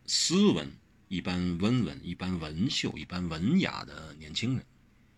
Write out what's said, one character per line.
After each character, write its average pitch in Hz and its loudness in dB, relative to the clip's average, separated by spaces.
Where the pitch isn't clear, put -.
斯 196 4
文、 76 0
一 87 -2
般 90 0
温 113 2
文、 69 -4
一 87 -6
般 92 -4
文 78 0
秀、 - -2
一 - -10
般 180 -4
文 160 2
雅 - 0
的 76 -14
年 78 -12
轻 123 0
人， 110 -4